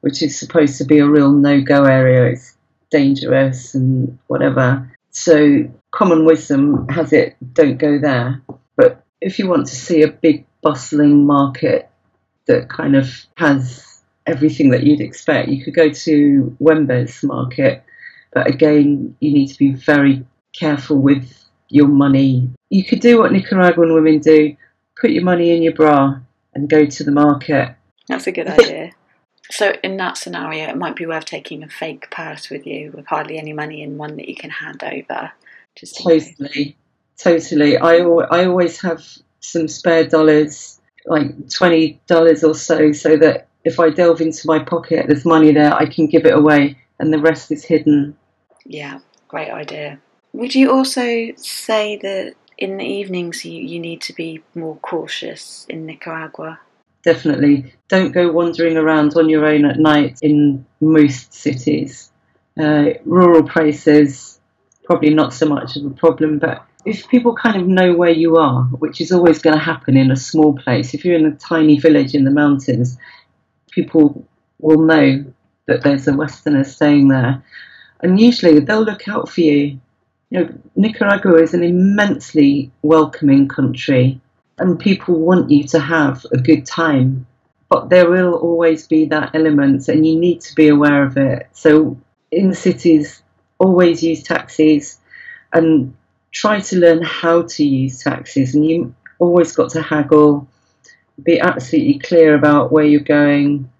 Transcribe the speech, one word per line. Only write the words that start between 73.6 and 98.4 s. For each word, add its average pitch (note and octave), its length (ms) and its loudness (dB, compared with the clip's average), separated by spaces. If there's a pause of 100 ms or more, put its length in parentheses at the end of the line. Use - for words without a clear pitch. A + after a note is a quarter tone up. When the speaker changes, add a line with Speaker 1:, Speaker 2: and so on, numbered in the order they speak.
Speaker 1:
people D#3 560 0 (320)
will D#3 240 2
know C#3+ 420 2 (420)
that - 160 -2
there's C#3 260 0
a C#3+ 80 0
Westerner C#3+ 480 -2
staying D3 440 2
there. C3 340 0 (600)
And F#3 180 2
usually F#3 400 4
they'll G#3+ 220 -2
look G#3 260 -6
out G#3+ 200 -8
for - 120 -6
you. C#3+ 400 0 (500)
You F3+ 100 -4
know, E3 80 -2 (260)
Nicaragua G3+ 680 2
is D#3+ 120 -2
an F3 80 0
immensely F3 1080 0 (120)
welcoming D3+ 640 2
country, C3 720 -2 (380)
and E3+ 200 0
people F#3 420 -2
want E3+ 300 2
you D3 180 4
to E3 120 0
have C#3+ 520 -2
a B2 40 -2
good C3+ 300 0
time. C3+ 600 -2 (420)
But - 220 0
there F3+ 200 6
will F3+ 240 0
always E3 520 0
be D#3 200 2
that D3+ 280 -6
element, C#3+ 540 2
and D#3 180 2
you D#3+ 120 2
need E3+ 240 0
to - 120 -20
be D#3 140 4
aware C#3+ 360 2
of C3 120 -4
it. C3+ 360 -2
So D3+ 440 2 (340)
in F3+ 240 0
cities, E3 680 0 (360)
always F3+ 440 2
use D#3+ 200 -4
taxis - 760 -2 (540)
and D#3+ 420 0 (380)
try G#3 280 -4
to F#3+ 160 -6
learn E3+ 260 4
how E3+ 400 -2
to E3 220 -4
use C3 380 -2
taxis. - 520 -6